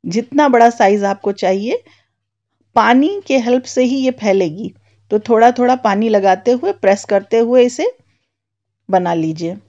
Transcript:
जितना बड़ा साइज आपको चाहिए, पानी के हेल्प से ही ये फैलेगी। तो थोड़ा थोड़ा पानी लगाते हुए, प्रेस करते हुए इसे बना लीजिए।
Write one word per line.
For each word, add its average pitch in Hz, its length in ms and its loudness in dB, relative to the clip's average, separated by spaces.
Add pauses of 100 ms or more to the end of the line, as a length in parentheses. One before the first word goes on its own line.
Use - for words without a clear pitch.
जितना 247 440 -2
बड़ा 240 220 4
साइज 208 340 0
आपको 196 300 -4
चाहिए, 208 480 -4 (920)
पानी 262 500 2
के 269 140 0
हेल्प 247 260 -2
से 254 180 -2
ही 254 120 -2
ये 262 200 0
फैलेगी। 196 580 -2 (360)
तो 208 100 0
थोड़ा 226 320 2
थोड़ा 247 260 0
पानी 214 300 -2
लगाते 202 440 0
हुए, 285 200 -2
प्रेस 202 340 0
करते 202 340 -2
हुए 247 240 2
इसे 320 320 -4 (920)
बना 180 280 0
लीजिए। 165 400 -6 (120)